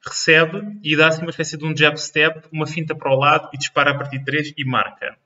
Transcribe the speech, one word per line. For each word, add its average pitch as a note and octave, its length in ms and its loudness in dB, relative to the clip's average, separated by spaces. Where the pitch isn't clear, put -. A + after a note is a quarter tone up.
recebe E3 560 2
e D3+ 140 0
dá D#3 120 6
assim D#3+ 140 0
uma E3 80 -6
espécie D#3+ 260 -6
de D3 80 -10
um D#3 120 -2
jab D3 240 2
step, D#3+ 520 0
uma D#3 140 -4
finta D#3+ 280 -6
para C#3 180 -2
o C3+ 40 4
lado D3 360 2
e C3+ 60 -12
dispara C#3+ 340 0
a - 20 0
partir C3+ 240 -6
de C3+ 60 -10
três D3 320 -4
e C#3+ 80 -8
marca. - 600 -4